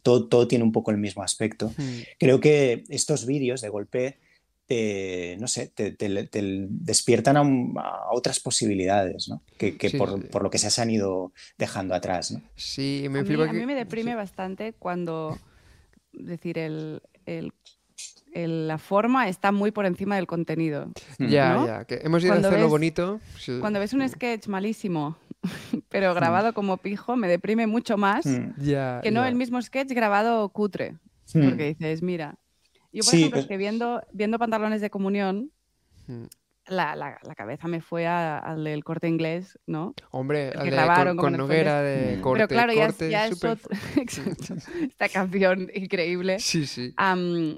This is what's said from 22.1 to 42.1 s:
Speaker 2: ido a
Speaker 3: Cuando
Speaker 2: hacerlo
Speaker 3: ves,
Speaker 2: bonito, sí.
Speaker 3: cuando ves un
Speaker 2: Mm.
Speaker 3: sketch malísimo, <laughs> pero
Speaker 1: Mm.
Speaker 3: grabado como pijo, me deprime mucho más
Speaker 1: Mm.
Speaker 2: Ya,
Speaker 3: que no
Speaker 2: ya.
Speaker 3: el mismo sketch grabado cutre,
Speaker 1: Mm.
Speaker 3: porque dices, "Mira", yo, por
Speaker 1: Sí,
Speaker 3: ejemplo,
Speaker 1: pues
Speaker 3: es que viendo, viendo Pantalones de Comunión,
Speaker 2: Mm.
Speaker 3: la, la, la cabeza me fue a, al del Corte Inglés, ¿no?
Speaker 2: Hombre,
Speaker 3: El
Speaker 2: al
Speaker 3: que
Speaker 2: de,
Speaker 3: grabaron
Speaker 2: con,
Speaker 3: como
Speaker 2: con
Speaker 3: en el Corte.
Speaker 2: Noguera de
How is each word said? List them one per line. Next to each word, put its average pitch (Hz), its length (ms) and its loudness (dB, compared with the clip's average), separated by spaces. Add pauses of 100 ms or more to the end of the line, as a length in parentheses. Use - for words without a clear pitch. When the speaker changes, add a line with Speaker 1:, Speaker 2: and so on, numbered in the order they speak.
Speaker 2:
ido 180 100 6
a - 40 6
Speaker 3:
Cuando 180 120 6
Speaker 2:
hacerlo 170 180 6
Speaker 3:
ves, 156 40 4
Speaker 2:
bonito, 165 500 0 (180)
sí. 127 220 -6
Speaker 3:
cuando 208 200 0
ves 208 120 -4
un 277 120 0
Speaker 2:
Mm. 254 40 0
Speaker 3:
sketch 240 400 -6
malísimo, 190 680 -2 (260)
<laughs> - 460 -6
pero 190 240 2
Speaker 1:
Mm. - 20 0
Speaker 3:
grabado 175 400 2
como 196 220 0
pijo, 202 400 -4
me 214 120 0
deprime 214 380 2
mucho 220 300 0
más 202 300 2
Speaker 1:
Mm. 123 260 -2 (100)
Speaker 2:
Ya, 135 400 0
Speaker 3:
que - 80 0
no 226 120 2
Speaker 2:
ya. 262 60 2
Speaker 3:
el 247 60 0
mismo 247 260 -2
sketch 269 320 -4
grabado 220 580 2
cutre, 196 480 -4 (360)
Speaker 1:
Mm. 156 140 6
Speaker 3:
porque 143 260 0
dices, 160 280 -4
"Mira", 170 340 -4 (560)
yo, 214 120 -6
por - 60 2
Speaker 1:
Sí, 170 80 8
Speaker 3:
ejemplo, 156 180 8
Speaker 1:
pues 139 80 2
Speaker 3:
es 143 40 -12
que 196 80 -4
viendo, 226 460 -2 (100)
viendo 208 260 0
Pantalones 220 420 0
de 208 100 -4
Comunión, 202 600 -2 (560)
Speaker 2:
Mm. 120 180 -10 (420)
Speaker 3:
la, 165 280 -2
la, 143 280 -10
la 156 120 -16
cabeza 123 320 -10
me 170 140 -4
fue 170 260 -4
a, 165 320 -2
al 156 240 -8
del 151 220 -4
Corte 165 240 -4
Inglés, 165 580 -2
¿no? 165 280 -6 (180)
Speaker 2:
Hombre, 139 380 -2
Speaker 3:
El - 80 -8
Speaker 2:
al 143 60 -4
Speaker 3:
que - 60 -2
Speaker 2:
de, 135 60 2
Speaker 3:
grabaron 175 400 4
Speaker 2:
con, - 0 -
Speaker 3:
como 170 100 2
Speaker 2:
con - 20 4
Speaker 3:
en 135 60 0
el 131 60 -2
Corte. 139 140 0
Speaker 2:
Noguera 151 280 4
de 131 340 0